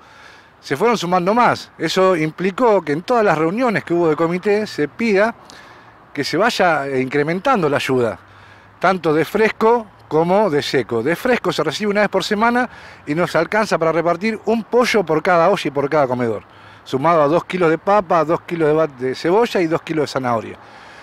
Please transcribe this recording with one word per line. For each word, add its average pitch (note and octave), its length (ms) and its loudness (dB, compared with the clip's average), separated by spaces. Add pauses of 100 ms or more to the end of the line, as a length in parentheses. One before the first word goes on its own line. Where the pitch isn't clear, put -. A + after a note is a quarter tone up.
(580)
se - 160 -6
fueron G#3+ 220 0
sumando F3+ 380 0
más. G#3+ 420 2
Eso F#3 400 2
implicó F#3 640 0
que D3 120 -4
en D#3 100 -4
todas A#3+ 200 0
las F#3 140 2
reuniones F#3+ 480 -2
que - 80 -6
hubo E3+ 160 2
de D#3 80 0
comité F#3 500 -2
se - 220 -4
pida A3 460 0 (800)
que C#3 100 -4
se D3 140 -4
vaya, F3 500 0
eh, C3 140 -2
incrementando D#3+ 640 0
la C#3 80 0
ayuda, A#2+ 420 0 (600)
tanto E3+ 320 2
de D3+ 140 0
fresco A3 600 0 (220)
como F3+ 400 2
de C#3+ 140 -2
seco. A#2+ 400 -2
De D#3+ 140 0
fresco A#3+ 360 -2
se D#3 120 -2
recibe G3 260 -4
una G#3 120 0
vez - 60 0
por F#3+ 160 -2
semana A#3 460 0 (360)
y C#3+ 80 -4
nos E3+ 220 -2
alcanza F#3+ 400 0
para D#3+ 160 0
repartir E3+ 540 -2
un A3 160 0
pollo A3+ 420 2
por D#3 160 0
cada F3 300 4
olla G3 140 0
y D3+ 60 -4
por C#3 200 -2
cada D3 160 2
comedor, A#2+ 380 -4 (400)
sumado D#3 380 2
a C#3+ 40 4
dos E3 180 2
kilos F3+ 260 0
de E3 80 0
papa, F#3+ 460 0
dos D#3+ 180 -2
kilos E3 260 -2
de D3+ 60 2
ba-, D#3+ 120 0
de C3 300 -6
cebolla G#3+ 440 0
y E3+ 60 0
dos D#3+ 160 -2
kilos D#3 220 -4
de - 80 -8
zanahoria. A#2 440 -4 (460)